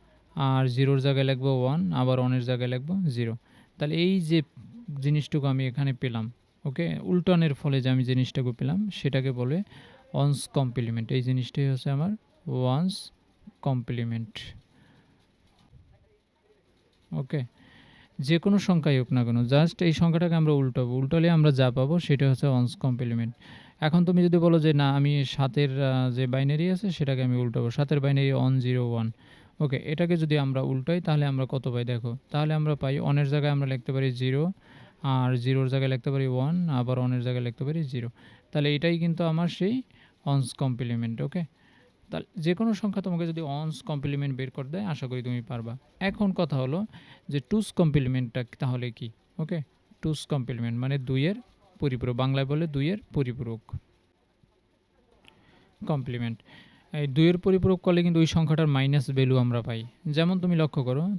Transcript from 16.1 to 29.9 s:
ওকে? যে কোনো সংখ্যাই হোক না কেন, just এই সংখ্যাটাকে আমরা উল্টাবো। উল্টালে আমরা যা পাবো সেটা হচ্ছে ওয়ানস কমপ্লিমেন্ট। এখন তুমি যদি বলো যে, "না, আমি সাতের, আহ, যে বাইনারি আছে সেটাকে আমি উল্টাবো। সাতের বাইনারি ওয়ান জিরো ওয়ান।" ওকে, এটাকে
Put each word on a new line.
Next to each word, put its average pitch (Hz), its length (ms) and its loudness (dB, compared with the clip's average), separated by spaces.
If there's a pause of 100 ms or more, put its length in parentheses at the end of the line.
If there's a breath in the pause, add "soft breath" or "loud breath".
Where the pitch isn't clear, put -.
ওকে? 143 320 -4 (760 loud breath)
যে 160 200 2
কোনো 202 200 2
সংখ্যাই 151 400 2
হোক 127 140 -2
না 123 120 2
কেন, 117 120 0
just 143 460 2
এই 170 100 4
সংখ্যাটাকে 170 420 2
আমরা 156 180 4
উল্টাবো। 127 420 0
উল্টালে 160 340 2
আমরা 156 220 6
যা 131 200 4
পাবো 135 280 2
সেটা 139 300 2
হচ্ছে 135 180 2
ওয়ানস 123 280 2
কমপ্লিমেন্ট। 117 600 -2 (440 loud breath)
এখন 165 260 4
তুমি 180 180 4
যদি 175 140 4
বলো 170 220 6
যে, 156 140 4
"না, 143 220 4
আমি 143 300 2
সাতের, 139 440 0 (140)
আহ, 131 280 2
যে 127 160 0
বাইনারি 139 440 0
আছে 185 200 -2
সেটাকে 135 320 0
আমি 123 140 2
উল্টাবো। 120 340 0
সাতের 147 280 0
বাইনারি 139 340 2
ওয়ান 131 260 2
জিরো 123 320 0
ওয়ান।" 113 200 -2 (480 loud breath)
ওকে, 135 180 0
এটাকে 170 400 0